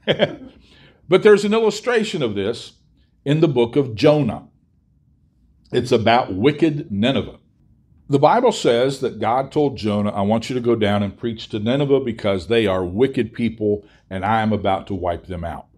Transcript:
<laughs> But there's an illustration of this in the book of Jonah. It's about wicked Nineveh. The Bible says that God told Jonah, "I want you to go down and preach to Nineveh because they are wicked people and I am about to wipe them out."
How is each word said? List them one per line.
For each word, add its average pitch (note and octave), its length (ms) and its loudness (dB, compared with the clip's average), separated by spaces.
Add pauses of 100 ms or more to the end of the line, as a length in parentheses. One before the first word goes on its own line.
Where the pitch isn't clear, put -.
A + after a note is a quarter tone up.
<laughs> - 460 -2 (560)
But F3+ 140 4
there's G#3 220 8
an G3+ 80 0
illustration A3 680 -2
of A2 140 -2
this G2+ 380 -6 (500)
in D3 160 0
the D#3+ 80 4
book A#2+ 280 0
of B2+ 200 0
Jonah. C#3 520 2 (1200)
It's B2 200 -2
about A2+ 420 4
wicked D3 580 0
Nineveh. G#2 480 -2 (720)
The C#3 100 2
Bible G#3 320 4
says C3+ 500 0
that G#2+ 180 -6
God A#2 320 -2
told C#3+ 260 -2
Jonah, G#2 340 -2
"I G2+ 100 -4
want A2 280 0
you C3 60 -4
to B2 60 -4
go A#2 140 2
down G#2 280 2
and G2 140 -6
preach A#2 320 -8
to A2 100 -6
Nineveh C3+ 420 0
because G2 460 -4
they A2+ 200 2
are F#2 180 0
wicked A#2 480 -2
people G#2+ 520 -2 (240)
and F#2 140 -8
I A2 180 0
am A2 120 0
about F#2+ 340 -2
to G2+ 60 -8
wipe F2 340 -6
them F2 160 -10
out." D#2+ 240 -12 (100)